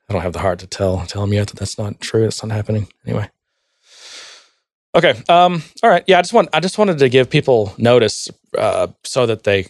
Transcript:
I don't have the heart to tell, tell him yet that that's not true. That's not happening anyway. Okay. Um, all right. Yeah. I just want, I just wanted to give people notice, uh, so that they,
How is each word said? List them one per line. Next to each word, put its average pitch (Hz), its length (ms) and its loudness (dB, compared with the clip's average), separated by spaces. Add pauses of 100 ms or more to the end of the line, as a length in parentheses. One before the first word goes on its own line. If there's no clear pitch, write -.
I 104 40 -8
don't 90 100 -2
have 87 120 -4
the 82 40 -8
heart 90 220 -2
to 92 80 -18
tell, 92 380 -2
tell 101 180 -6
him 101 80 -2
yet 104 160 0
that - 80 -16
that's - 220 -8
not 104 220 -10
true. - 220 -2
That's 107 220 -2
not 110 100 -6
happening 107 320 -4 (180)
anyway. 113 240 -6 (1700)
Okay. 165 200 4 (140)
Um, 175 340 4 (200)
all 233 80 6
right. 175 160 2
Yeah. 180 120 6
I 180 40 2
just 180 120 -4
want, 202 180 4
I 160 80 0
just 185 180 -4
wanted 196 200 0
to 135 100 4
give 127 220 2
people 120 480 0
notice, 117 500 2 (280)
uh, 92 320 -2 (160)
so 127 220 -2
that 110 180 -4
they, 98 260 0